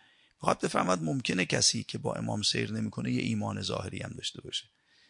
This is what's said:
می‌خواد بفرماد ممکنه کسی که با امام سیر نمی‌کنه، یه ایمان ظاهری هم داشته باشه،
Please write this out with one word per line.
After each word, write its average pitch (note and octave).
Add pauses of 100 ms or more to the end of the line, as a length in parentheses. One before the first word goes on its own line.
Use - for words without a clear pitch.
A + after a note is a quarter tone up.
(360)
می‌خواد -
بفرماد F3+
ممکنه D#3
کسی A#2
که -
با A2+
امام A2
سیر A2
نمی‌کنه، A2+
یه B2
ایمان G#2
ظاهری G2
هم -
داشته -
باشه، - (460)